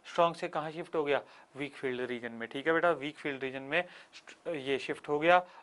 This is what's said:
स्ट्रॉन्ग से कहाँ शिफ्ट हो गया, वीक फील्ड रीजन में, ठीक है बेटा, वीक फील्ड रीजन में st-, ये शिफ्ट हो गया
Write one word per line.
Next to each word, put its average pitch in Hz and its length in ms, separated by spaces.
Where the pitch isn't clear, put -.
स्ट्रॉन्ग 170 240
से 180 120
कहाँ 156 240
शिफ्ट 165 240
हो 160 80
गया, 143 180
वीक 139 180
फील्ड 127 340
रीजन 120 220
में, 117 180
ठीक 139 180
है 165 60
बेटा, 165 180
वीक 147 140
फील्ड 135 260
रीजन 135 180
में 147 220
st-, - 720
ये 135 240
शिफ्ट - 300
हो 147 100
गया 175 220